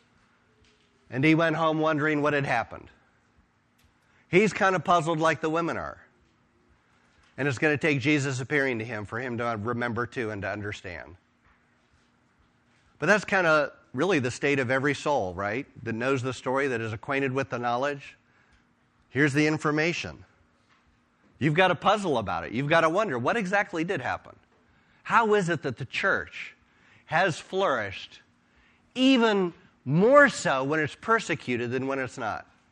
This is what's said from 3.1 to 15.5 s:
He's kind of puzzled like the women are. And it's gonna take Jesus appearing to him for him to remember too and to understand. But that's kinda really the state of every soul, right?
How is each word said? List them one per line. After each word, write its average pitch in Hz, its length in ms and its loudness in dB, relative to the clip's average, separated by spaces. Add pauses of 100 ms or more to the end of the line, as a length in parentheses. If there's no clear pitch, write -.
He's 190 240 4
kind 190 240 2
of 165 80 -4
puzzled 170 360 2
like 160 200 2
the 160 100 -2
women 160 260 -2
are. 78 220 -10 (1400)
And 135 120 -2
it's 123 100 -2
gonna 151 180 2
take 147 240 0
Jesus 135 400 0
appearing 135 380 -2
to 110 60 -6
him 110 200 -8
for 113 140 -8
him 123 200 -6
to 117 220 -2
remember 120 460 -4
too 113 240 -6
and 101 120 -8
to 101 60 -4
understand. 95 680 -10 (1800)
But 147 60 -4
that's 196 180 2
kinda 160 480 2 (200)
really 160 280 2
the 123 100 -2
state 143 300 0
of 123 100 -2
every 135 240 0
soul, 117 400 -2
right? 101 320 -6 (160)